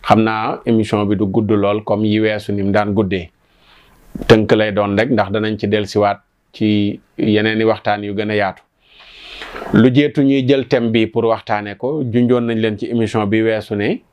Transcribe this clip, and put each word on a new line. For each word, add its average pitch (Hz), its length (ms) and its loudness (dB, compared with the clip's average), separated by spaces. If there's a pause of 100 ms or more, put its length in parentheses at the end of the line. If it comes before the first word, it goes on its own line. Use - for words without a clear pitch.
Xam 110 200 4
naa 110 440 -2
émission 110 400 2
bi 101 100 0
du 101 100 0
gudd 104 240 0
lool 104 340 0
comme 104 200 0
yi 107 160 2
weesu 107 320 -2
ni 101 100 -4
mu 98 100 0
daan 104 200 0
guddee. 95 380 -2 (960)
Tënk 110 240 6
lay 107 200 2
doon 101 260 0
rek, 120 120 0
ndax 104 200 0
danañ 107 280 -2
ci 117 100 -4
dellusiwaat 104 520 0 (320)
ci 104 480 0 (160)
yeneeni 110 480 0
waxtaan 104 400 0
yu 101 100 -8
gën 104 160 -4
a 107 40 -4
yaatu. 101 280 -4 (1120)
Lu 110 200 6
jeetu 147 280 2
ñuy 139 240 2
jël 135 220 2
thème 117 220 0
bi 110 160 2
pour 110 180 -2
waxtaane 104 540 -2
ko, 147 260 -6
junjoon 120 380 2
nañ 117 180 -2
leen 107 180 -2
ci - 80 -6
émission 113 400 -2
bi 110 160 0
weesu 110 340 -2
ne 117 240 -2 (120)